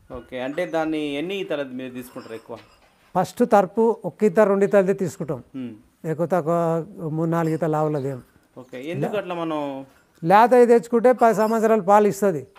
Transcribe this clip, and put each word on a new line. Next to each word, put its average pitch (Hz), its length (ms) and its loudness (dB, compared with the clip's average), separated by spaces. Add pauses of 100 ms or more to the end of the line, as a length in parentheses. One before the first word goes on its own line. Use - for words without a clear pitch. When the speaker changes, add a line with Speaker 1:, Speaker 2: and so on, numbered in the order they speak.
(160)
Speaker 1:
ఓకే. 123 240 -12
అంటే 147 260 -6
దాన్ని 156 480 -4
ఎన్ని 165 220 -6
ఈతలు 170 280 -6
మీరు 127 300 -12
తీసుకుంటారు 123 400 -14
ఎక్కువ? 113 240 -16 (640)
Speaker 2:
ఫస్ట్ 185 320 -2
తరపు 208 540 2
ఒక - 180 -4
ఈత, 214 160 2
రెండు 202 260 4
ఈతలది 196 280 2
తీసుకుంటాం. 151 500 -6 (120)
Speaker 1:
మ్మ్. 120 520 -12
Speaker 2:
ఎక్కువ 160 180 -2
తక్కువ 165 600 0 (260)
మూడు 160 180 -2
నాలుగు 165 240 0
ఈతలు 156 220 -2
ఆవులదేం. 143 460 -2 (360)
Speaker 1:
ఓకే. 123 320 -16
ఎందుకు 180 280 -6
అట్లా 180 180 -6
మనం 147 500 -6 (380)
Speaker 2:
లేత 208 300 4
అయి 247 120 8
తెచ్చుకుంటే 233 460 4
పది 226 240 4
సంవత్సరాలు 220 460 2
పాలు 208 260 4
ఇస్తుంది. 175 400 -2 (120)